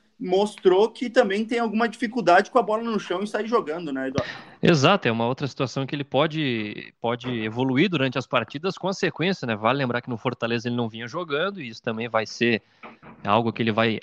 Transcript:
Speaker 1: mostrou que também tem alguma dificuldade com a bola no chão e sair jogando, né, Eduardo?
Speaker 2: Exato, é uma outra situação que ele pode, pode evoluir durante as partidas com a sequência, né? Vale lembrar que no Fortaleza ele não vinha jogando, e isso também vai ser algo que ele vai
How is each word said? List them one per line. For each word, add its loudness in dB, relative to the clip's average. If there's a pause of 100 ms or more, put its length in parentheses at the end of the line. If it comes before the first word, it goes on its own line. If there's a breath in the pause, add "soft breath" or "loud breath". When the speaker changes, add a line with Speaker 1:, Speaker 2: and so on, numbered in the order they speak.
(200 soft breath)
Speaker 1:
mostrou 4
que -6
também 2
tem -2
alguma 0
dificuldade 4
com 0
a 6
bola -2
no -2
chão -4
e -4
sair -4
jogando, -2
né, -4
Eduardo? -6 (300 loud breath)
Speaker 2:
Exato, 6
é 4
uma 0
outra -2
situação -4
que -8
ele -4
pode, -2
pode -4 (140)
evoluir 0
durante -2
as -4
partidas -4
com -6
a -2
sequência, -2
né? -2
Vale 0
lembrar -2
que -10
no -4
Fortaleza -4
ele -2
não -2
vinha -12
jogando, -6
e -12
isso -16
também -4
vai -2
ser 2 (640 loud breath)
algo 4
que -4
ele 0
vai 0